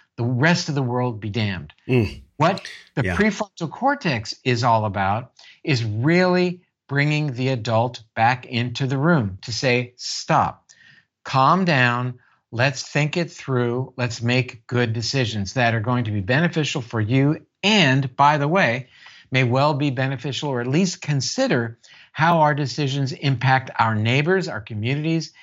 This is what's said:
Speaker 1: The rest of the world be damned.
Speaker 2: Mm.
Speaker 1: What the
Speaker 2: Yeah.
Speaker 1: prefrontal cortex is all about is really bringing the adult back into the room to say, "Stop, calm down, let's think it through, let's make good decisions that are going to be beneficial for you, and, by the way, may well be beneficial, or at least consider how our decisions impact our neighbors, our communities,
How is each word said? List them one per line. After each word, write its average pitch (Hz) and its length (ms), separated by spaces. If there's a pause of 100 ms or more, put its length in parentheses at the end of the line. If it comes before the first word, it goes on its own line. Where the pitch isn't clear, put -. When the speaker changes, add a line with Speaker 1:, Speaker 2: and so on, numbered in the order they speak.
(180)
Speaker 1:
The 117 80
rest 151 440
of 143 60
the 139 80
world 120 380
be 110 80
damned. 98 440 (140)
Speaker 2:
Mm. 123 340 (140)
Speaker 1:
What 170 260 (340)
the 127 100
Speaker 2:
Yeah. 90 100
Speaker 1:
prefrontal 196 560
cortex 220 720
is 123 200
all 113 220
about 101 460 (320)
is 120 200
really 180 800 (260)
bringing 151 460
the 127 160
adult 117 540 (100)
back 123 320
into 123 420
the 135 100
room 131 460
to 117 100
say, 123 420
"Stop, - 720 (580)
calm 151 420
down, 123 500 (360)
let's 131 320
think 147 340
it 170 140
through, 123 640
let's 120 240
make 120 460
good 120 260
decisions 110 600
that 120 200
are 113 80
going 123 240
to 107 60
be 104 100
beneficial 143 600
for 110 200
you, 135 440 (180)
and, 139 520
by 147 220
the 143 100
way, 135 400 (440)
may 131 120
well 135 300
be 143 160
beneficial, 135 600
or 123 120
at 120 60
least 175 340
consider 139 760 (340)
how 165 280
our 147 140
decisions 139 580
impact 131 680
our 110 160
neighbors, 143 520
our 104 140
communities, 143 800